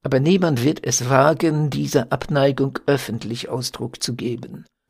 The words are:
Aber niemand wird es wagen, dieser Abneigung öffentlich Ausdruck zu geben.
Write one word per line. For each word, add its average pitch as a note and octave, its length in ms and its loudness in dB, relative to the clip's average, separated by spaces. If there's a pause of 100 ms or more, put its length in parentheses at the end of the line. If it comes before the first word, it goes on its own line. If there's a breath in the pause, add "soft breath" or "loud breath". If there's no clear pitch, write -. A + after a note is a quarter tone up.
Aber C3 180 2
niemand D#3+ 420 2
wird D3+ 220 0
es B2 240 -2
wagen, D3+ 600 4
dieser C#3 420 0
Abneigung C#3 720 0
öffentlich B2 640 -2
Ausdruck A#2+ 540 -8
zu B2 120 -4
geben. A#2+ 520 -8 (240)